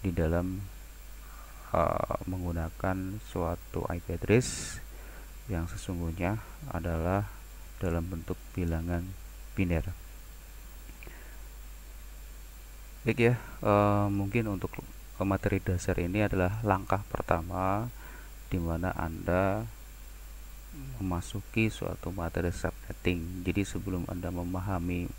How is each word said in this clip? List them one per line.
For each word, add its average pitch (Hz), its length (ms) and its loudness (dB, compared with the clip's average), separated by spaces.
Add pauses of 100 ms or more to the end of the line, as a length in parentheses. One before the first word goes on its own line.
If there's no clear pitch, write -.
di 92 80 2
dalam, 87 480 2 (1120)
eh, 82 440 4 (120)
menggunakan 92 960 -2
suatu 87 640 -2
I 82 160 0
P 87 160 -2
address - 560 4 (720)
yang 85 160 0
sesungguhnya 87 800 -2 (320)
adalah 85 480 2 (560)
dalam 85 240 2
bentuk 87 320 -4 (160)
bilangan 85 560 0 (480)
biner. 87 400 2 (3000)
Baik 117 240 6
ya, 120 80 2 (240)
eh, 104 480 8
mungkin 104 400 2
untuk 95 240 -2 (480)
materi 98 400 4
dasar 90 400 4
ini 101 240 4
adalah 98 400 4
langkah 95 400 6
pertama 92 800 2 (640)
di 95 80 2
mana 82 320 2
Anda 90 720 2 (1400)
memasuki 98 720 2
suatu 87 400 -4
materi 85 400 2
subnetting. 87 960 -2
Jadi 95 160 4
sebelum 92 480 -2
Anda 90 240 -4
memahami 87 720 0 (100)